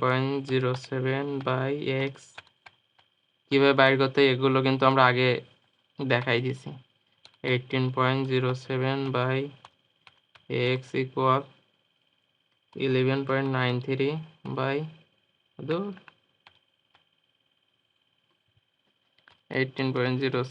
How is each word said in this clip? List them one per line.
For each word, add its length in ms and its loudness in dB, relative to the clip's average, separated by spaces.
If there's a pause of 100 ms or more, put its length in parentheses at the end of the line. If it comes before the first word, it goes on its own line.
point 280 2 (200)
zero 220 0 (160)
seven 380 -2 (220)
by 240 0 (400)
x। 20 -16 (1300)
কীভাবে 320 4
বাইর 220 8
করতে 200 0
হয় 120 6
এগুলো 340 2
কিন্তু 220 2
আমরা 220 4
আগে 180 2 (680)
দেখাই 460 0
দিছি। 240 -8 (840)
Eighteen 340 -2 (100)
point 260 2 (100)
zero 200 0 (140)
seven 320 -2 (180)
by 220 0 (1400)
x 40 -6 (200)
equal 400 0 (1300)
eleven 540 0
point 220 0 (100)
nine 260 0
three 280 -2 (440)
by, 180 -2 (840)
দূর, 320 -6 (3750)
eighteen 380 -2
point 280 0
zero 280 0